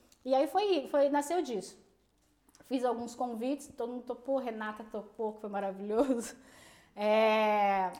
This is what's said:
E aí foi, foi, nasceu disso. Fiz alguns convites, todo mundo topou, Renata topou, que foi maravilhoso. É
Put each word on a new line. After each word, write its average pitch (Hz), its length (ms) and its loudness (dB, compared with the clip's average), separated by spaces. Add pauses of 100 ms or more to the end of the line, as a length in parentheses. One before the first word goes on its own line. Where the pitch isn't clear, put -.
(240)
E 262 120 2
aí 294 120 4
foi, 370 440 2
foi, 285 180 4
nasceu 285 320 0
disso. 240 420 -6 (840)
Fiz 247 180 -2
alguns 233 300 -2
convites, 247 600 -4
todo 240 140 -6
mundo 247 140 -8
topou, 262 320 -4
Renata 220 480 -6
topou, 214 480 -6
que 214 80 -16
foi 208 80 -8
maravilhoso. 208 840 -2 (600)
É 214 1040 4